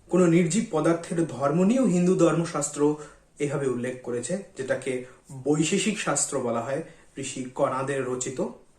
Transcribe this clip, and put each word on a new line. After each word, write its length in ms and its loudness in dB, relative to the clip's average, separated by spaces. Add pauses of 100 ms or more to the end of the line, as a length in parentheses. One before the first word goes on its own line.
কোনো 180 4
নির্জীব 440 4
পদার্থের 560 0
ধর্ম 380 0
নিয়েও 200 4
হিন্দু 300 4
ধর্মশাস্ত্র 840 2 (420)
এভাবে 280 -2
উল্লেখ 360 -4
করেছে, 400 -6 (140)
যেটাকে 480 -4 (400)
বৈশেষিক 560 0
শাস্ত্র 400 -2
বলা 200 -2
হয়, 220 -4 (360)
ঋষি 260 -8
কণাদের 640 -2
রচিত। 420 -4 (300)